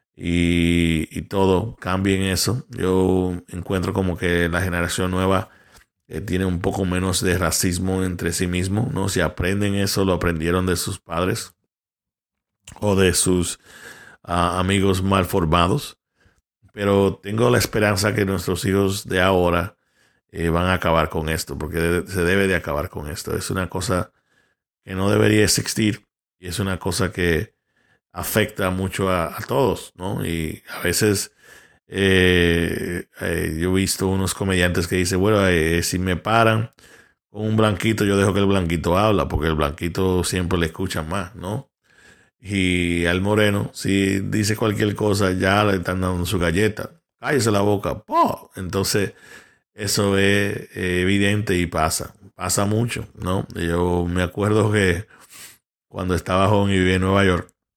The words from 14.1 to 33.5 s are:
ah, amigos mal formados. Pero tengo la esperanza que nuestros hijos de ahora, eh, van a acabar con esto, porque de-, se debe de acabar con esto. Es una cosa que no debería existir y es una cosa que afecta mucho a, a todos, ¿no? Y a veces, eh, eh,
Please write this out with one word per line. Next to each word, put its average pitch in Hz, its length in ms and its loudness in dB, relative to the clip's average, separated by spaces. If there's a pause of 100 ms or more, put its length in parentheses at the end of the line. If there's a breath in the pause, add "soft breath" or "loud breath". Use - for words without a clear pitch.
ah, 87 380 0
amigos 95 420 2
mal 95 240 2
formados. 87 720 0 (760)
Pero 98 500 2
tengo 110 260 0
la 120 80 4
esperanza 104 560 0
que 104 120 0
nuestros 95 400 -2
hijos 98 420 0
de 92 140 0
ahora, 90 560 2 (540)
eh, 85 180 -2
van 85 180 0
a 92 60 2
acabar 82 360 2
con 80 200 -4
esto, 71 280 -6
porque 78 220 -6
de-, 85 280 0
se 92 160 -2
debe 95 240 2
de 95 80 0
acabar 80 340 -4
con 76 200 -10
esto. - 260 -6
Es - 140 -6
una 95 200 -4
cosa 90 420 -4 (720)
que 98 120 -12
no 95 140 0
debería 107 340 4
existir - 600 -2 (340)
y 90 80 -16
es 85 120 -6
una 95 200 -2
cosa 90 320 -2
que 85 440 0 (580)
afecta 95 560 -2
mucho 95 400 -2
a, 87 280 -2
a - 100 -12
todos, 117 480 0
¿no? 95 300 -6
Y 82 440 -6
a - 120 -12
veces, 98 520 0 (540 loud breath)
eh, 87 1200 2 (140)
eh, 85 380 -2